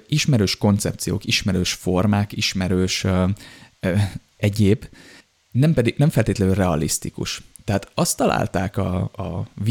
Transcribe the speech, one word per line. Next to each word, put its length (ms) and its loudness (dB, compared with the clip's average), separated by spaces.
ismerős 480 2
koncepciók, 680 0
ismerős 480 -2
formák, 600 0
ismerős, 720 -2
ö, 200 2
ö, 140 -2
egyéb, 480 2
nem 240 2
pedig, 220 2
nem 140 4
feltétlenül 440 2
realisztikus. 880 -2
Tehát 300 -2
azt 220 -2
találták 600 -2
a, 260 -2
a 520 -6
V 160 -2